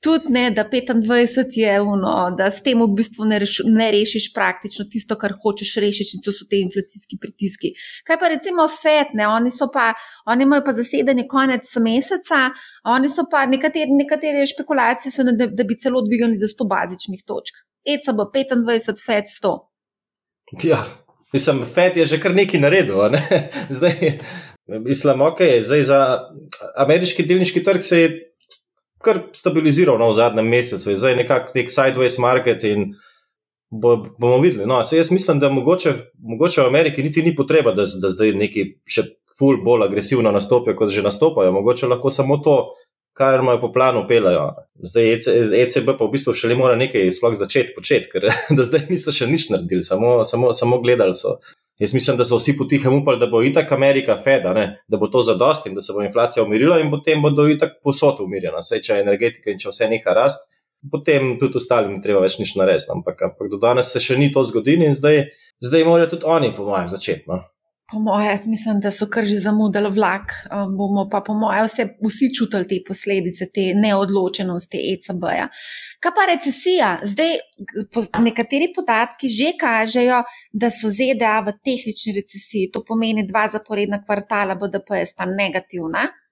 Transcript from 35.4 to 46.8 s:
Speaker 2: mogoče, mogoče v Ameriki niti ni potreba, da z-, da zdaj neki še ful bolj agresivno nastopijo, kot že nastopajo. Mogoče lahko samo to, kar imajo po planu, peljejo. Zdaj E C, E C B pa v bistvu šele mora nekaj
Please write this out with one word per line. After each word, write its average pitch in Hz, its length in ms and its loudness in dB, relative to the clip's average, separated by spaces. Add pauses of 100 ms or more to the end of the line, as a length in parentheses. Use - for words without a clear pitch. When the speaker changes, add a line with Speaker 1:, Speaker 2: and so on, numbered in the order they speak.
Speaker 2:
mogoče, 151 380 2 (340)
mogoče 139 380 0
v 123 80 4
Ameriki 147 340 0
niti 156 160 0
ni 165 160 2
potreba, 139 400 2
da 101 80 2
z-, 95 160 -6
da 95 80 0
zdaj 104 240 2
neki 101 300 -2 (260)
še 104 140 -2 (340)
ful 135 240 2
bolj 113 240 4
agresivno 104 480 0
nastopijo, 117 460 2
kot 107 100 2
že 98 160 -2
nastopajo. 101 480 2
Mogoče 113 380 0
lahko 123 180 -2
samo 139 320 0
to, 147 140 4 (580)
kar 135 300 2
imajo 120 180 2
po 117 140 -4
planu, 123 340 2
peljejo. 90 380 4 (340)
Zdaj 113 300 2
E 117 100 0
C, 120 140 2 (180)
E 120 160 4
C 123 160 0
B 131 140 2
pa 110 80 0
v 104 80 -4
bistvu 131 180 -2
šele 120 240 0
mora 127 160 4
nekaj 120 400 0